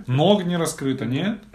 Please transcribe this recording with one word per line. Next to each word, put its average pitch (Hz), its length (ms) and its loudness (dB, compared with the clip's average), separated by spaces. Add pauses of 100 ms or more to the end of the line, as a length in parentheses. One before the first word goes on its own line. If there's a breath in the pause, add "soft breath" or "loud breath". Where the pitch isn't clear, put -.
Ног 175 380 4
не 175 120 -2
раскрыта, 139 480 -2
нет? 160 340 -4 (160)